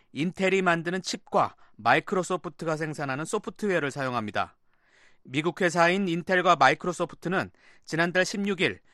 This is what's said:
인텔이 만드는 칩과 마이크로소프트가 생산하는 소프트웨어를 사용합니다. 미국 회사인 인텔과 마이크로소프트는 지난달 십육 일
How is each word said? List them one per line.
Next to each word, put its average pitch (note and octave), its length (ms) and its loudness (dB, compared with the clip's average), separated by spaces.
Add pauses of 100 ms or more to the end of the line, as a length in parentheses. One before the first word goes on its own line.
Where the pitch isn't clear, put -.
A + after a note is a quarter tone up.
(120)
인텔이 F#3 500 0
만드는 F3 400 0
칩과 - 520 -2 (220)
마이크로소프트가 D#3+ 1000 0
생산하는 D3 480 -6
소프트웨어를 F#3 640 -2
사용합니다. A#2 680 -4 (680)
미국 D3+ 380 -4
회사인 F3+ 480 2
인텔과 F3 480 2
마이크로소프트는 D#3+ 960 0 (340)
지난달 F3 400 0
십육 G3 360 -4
일 B2+ 200 -2 (140)